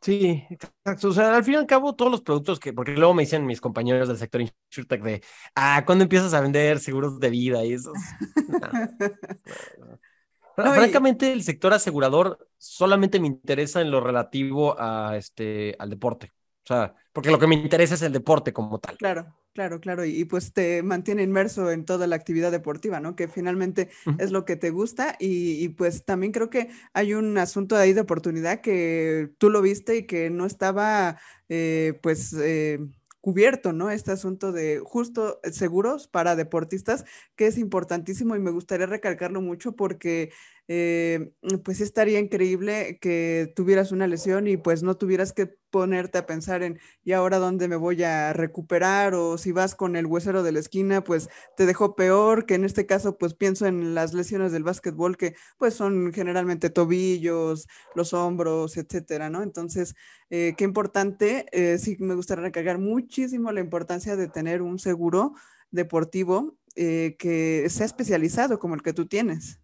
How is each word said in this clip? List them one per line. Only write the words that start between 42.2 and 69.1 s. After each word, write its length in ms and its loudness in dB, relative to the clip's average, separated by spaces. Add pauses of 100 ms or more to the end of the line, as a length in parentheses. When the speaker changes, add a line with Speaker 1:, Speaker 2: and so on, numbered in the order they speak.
Speaker 2:
increíble 800 -2
que 560 -2
tuvieras 360 4
una 140 0
lesión 400 0
y, 100 2
pues, 260 0
no 140 0
tuvieras 360 0
que 260 -4 (120)
ponerte 480 0
a 80 -4
pensar 360 -4
en, 160 -6 (260)
"¿y 80 -2
ahora 260 2
dónde 300 0
me 80 -2
voy 280 -2
a 280 -2
recuperar?". 840 0
O 220 0
si 160 -6
vas 220 0
con 220 -2
el 100 -2
huesero 360 0
de 100 0
la 80 0
esquina, 440 0
pues, 240 0 (280)
te 100 4
dejó 300 2
peor, 500 6
que 80 4
en 100 2
este 220 0
caso, 320 0
pues, 160 -2
pienso 320 0
en 280 -2
las 200 -2
lesiones 380 -2
del 120 -2
básquetbol, 520 -2
que, 180 -4 (240)
pues, 160 2
son 380 0
generalmente 580 -2
tobillos, 960 0 (280)
los 200 -4
hombros, 600 -2
etcétera, 520 -8
¿no? 140 -6
Entonces, 520 -6 (360)
eh, 260 -2
qué 80 0
importante, 880 0
eh, 260 2
sí 200 -4
me 160 -2
gustaría 300 -4
recalcar 340 -2
muchísimo 720 -4
la 100 -4
importancia 560 -6
de 120 -2
tener 340 -4
un 160 -6
seguro 560 0 (380)
deportivo, 840 -2 (200)
eh, 420 -2
que 500 0
sea 180 -2
especializado 720 0
como 160 -4
el 60 -10
que 100 -2
tú 140 -2
tienes. 580 -4